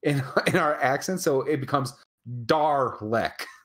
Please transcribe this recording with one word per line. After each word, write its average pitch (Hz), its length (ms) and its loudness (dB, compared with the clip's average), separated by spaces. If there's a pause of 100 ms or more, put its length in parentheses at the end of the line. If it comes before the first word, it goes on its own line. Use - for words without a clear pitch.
in, 143 220 0 (120)
<laughs> - 120 2
in - 100 2
our 156 240 2
accent, 170 400 0
so 143 200 2
it 143 180 -2
becomes 135 340 -2 (520)
Darlek. 117 1000 0 (200)